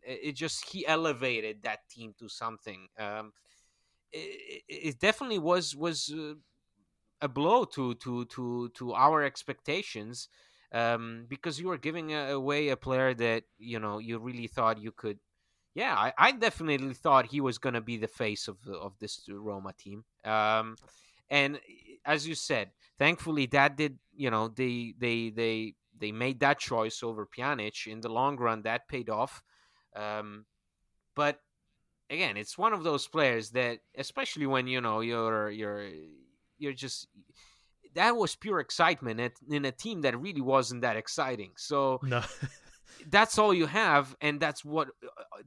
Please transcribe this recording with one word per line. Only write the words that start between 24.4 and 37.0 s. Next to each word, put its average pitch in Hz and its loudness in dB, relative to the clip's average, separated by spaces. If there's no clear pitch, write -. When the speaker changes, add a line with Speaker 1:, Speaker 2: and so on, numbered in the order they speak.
Speaker 1:
they, 120 -4
they, 117 0
they, 110 -2
they 107 -4
made 123 -2
that 143 4
choice 113 -2
over 110 -6
Pjanic. 120 -6
In 110 -10
the 113 -6
long 131 2
run, 113 0
that 113 -2
paid 123 -6
off. 110 -2
Um, 104 -8
but 147 2
again, 147 -2
it's 104 -8
one 220 2
of 175 -2
those 151 0
players 120 2
that, 120 0
especially 151 -6
when, 127 2
you 127 0
know, 110 0
you're, 113 0
you're, 104 -6
you're 143 -6
just, 127 -10